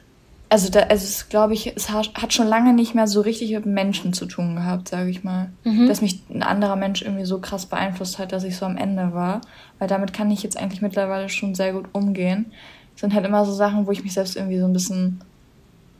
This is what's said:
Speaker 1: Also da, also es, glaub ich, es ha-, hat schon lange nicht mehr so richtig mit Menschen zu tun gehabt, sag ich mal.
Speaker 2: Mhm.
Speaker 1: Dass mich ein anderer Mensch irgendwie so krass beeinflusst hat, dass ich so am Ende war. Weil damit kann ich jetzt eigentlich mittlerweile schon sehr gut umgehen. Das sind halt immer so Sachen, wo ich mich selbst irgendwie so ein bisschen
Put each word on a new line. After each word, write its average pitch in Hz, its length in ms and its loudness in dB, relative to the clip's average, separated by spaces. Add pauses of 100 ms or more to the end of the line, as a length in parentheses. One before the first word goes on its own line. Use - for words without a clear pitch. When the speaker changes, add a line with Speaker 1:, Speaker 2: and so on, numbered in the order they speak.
(500)
Speaker 1:
Also 190 200 4
da, 202 120 6
also 196 240 4
es, - 240 -6
glaub 214 220 4
ich, 214 160 -2 (100)
es 202 140 -6
ha-, 214 300 -2
hat 226 120 -2
schon 233 160 4
lange 240 240 6
nicht 233 200 4
mehr 220 140 4
so 202 140 2
richtig 220 300 0
mit 214 140 -2
Menschen 196 460 0
zu 180 140 -4
tun 175 320 -4
gehabt, 180 320 -4
sag 180 180 -2
ich 185 160 -4
mal. 185 240 -2 (160)
Speaker 2:
Mhm. 233 240 6
Speaker 1:
Dass - 140 4
mich 196 180 0 (100)
ein - 140 -4
anderer 196 320 2
Mensch 196 260 -2
irgendwie 196 220 -4
so 185 160 -2
krass 185 280 -8
beeinflusst 185 520 -4
hat, 190 140 -6
dass 190 100 -2
ich 185 140 -6
so 190 80 -4
am 185 100 -2
Ende 185 380 -2
war. 180 260 -2 (400)
Weil 196 80 -2
damit 196 240 0
kann 208 180 0
ich 202 140 0
jetzt - 140 -6
eigentlich 190 240 -6
mittlerweile 196 480 -2
schon 196 260 -4
sehr 190 160 0
gut 190 220 -6
umgehen. 202 580 0 (440)
Das - 40 -20
sind 202 140 -2
halt 196 120 2
immer 208 200 2
so 196 80 -2
Sachen, 202 340 0
wo 202 40 0
ich 185 120 -4
mich 190 80 -8
selbst 190 240 -4
irgendwie 185 240 -2
so 185 60 2
ein 185 80 4
bisschen 185 480 0 (800)